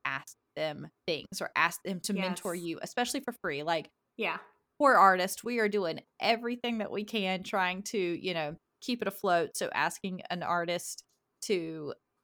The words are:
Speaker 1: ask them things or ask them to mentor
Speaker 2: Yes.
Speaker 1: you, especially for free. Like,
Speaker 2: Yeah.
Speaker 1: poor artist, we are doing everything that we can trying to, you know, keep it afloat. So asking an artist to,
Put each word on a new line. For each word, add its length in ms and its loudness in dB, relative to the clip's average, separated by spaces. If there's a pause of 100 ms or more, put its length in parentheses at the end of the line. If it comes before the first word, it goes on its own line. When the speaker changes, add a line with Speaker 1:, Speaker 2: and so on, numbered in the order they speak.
Speaker 1:
ask 320 -4 (200)
them 320 -4 (180)
things 340 -4
or 160 -6
ask 280 2
them 160 -4
to 120 -4
mentor 420 -2
Speaker 2:
Yes. 100 -8
Speaker 1:
you, 180 -6
especially 380 -2
for 220 -6
free. 200 -2
Like, 260 -2 (280)
Speaker 2:
Yeah. 220 -2 (400)
Speaker 1:
poor 160 8
artist, 480 8
we 160 -2
are 100 4
doing 320 0 (200)
everything 580 0
that 120 -4
we 140 -4
can 380 -2
trying 420 -2
to, 140 -4
you 360 -2
know, 220 -4 (240)
keep 220 -4
it 60 0
afloat. 480 2
So 160 -2
asking 580 -2
an 120 -6
artist 600 -2 (400)
to, 520 -4 (300)